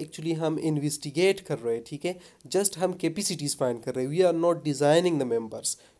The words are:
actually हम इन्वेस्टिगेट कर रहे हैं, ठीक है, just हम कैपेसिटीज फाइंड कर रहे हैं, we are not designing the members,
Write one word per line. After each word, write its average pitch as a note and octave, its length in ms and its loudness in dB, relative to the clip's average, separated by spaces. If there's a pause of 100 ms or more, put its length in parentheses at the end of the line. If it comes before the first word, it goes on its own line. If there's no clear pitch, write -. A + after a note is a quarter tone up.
actually D#3+ 300 -6
हम D#3 240 -2
इन्वेस्टिगेट D#3 800 0
कर - 180 -6
रहे A#2 160 -2
हैं, A#2 100 -6
ठीक C#3+ 200 -10
है, F3+ 140 -4 (300)
just G3 300 0
हम F#3 140 0
कैपेसिटीज E3 640 -4
फाइंड A#2+ 260 -2
कर B2+ 120 -6
रहे B2+ 100 -2
हैं, C#3 80 -4
we F3+ 140 4
are E3+ 180 4
not E3+ 240 2
designing D3 540 4
the B2 100 -2
members, A2+ 440 -4 (240)